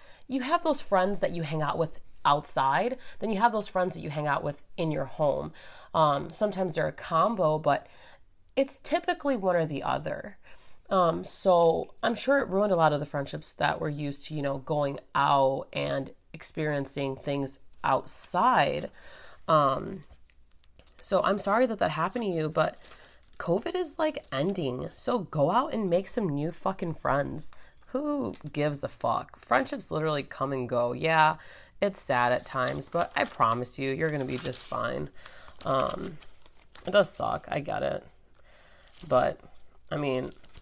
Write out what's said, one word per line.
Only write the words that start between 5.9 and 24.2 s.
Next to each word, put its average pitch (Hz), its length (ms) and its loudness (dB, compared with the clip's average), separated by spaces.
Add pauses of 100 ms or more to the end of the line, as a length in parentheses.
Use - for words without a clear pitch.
Um, 147 360 4
sometimes 185 460 -2
they're 151 140 0
a - 20 -10
combo, 170 680 2
but 147 280 2 (680)
it's 269 240 0
typically 330 580 -2
one 185 180 2
or 165 100 4
the 151 180 -4
other. - 540 -4 (520)
Um, 180 340 2
so 170 680 4 (100)
I'm 233 100 2
sure 277 260 2
it - 100 -2
ruined 196 240 2
a - 20 2
lot 160 160 6
of 147 80 0
the 147 60 -4
friendships 147 480 -8
that 151 260 0
were 160 80 -2
used 143 380 -6
to, - 80 -10
you 151 80 -4
know, 139 160 -2
going 143 420 -2 (160)
out 139 560 4
and 139 400 -2 (220)
experiencing 143 800 -2
things 139 440 -4 (260)
outside. 160 1080 2 (560)
Um, 151 560 2 (960)
so - 240 2
I'm 202 140 2
sorry 208 300 2
that 220 120 -2
that 180 120 2
happened 180 340 -2
to 196 60 0
you, 156 180 0
but 160 280 0 (600)
covid 226 380 0
is, 359 220 -4
like, 311 320 0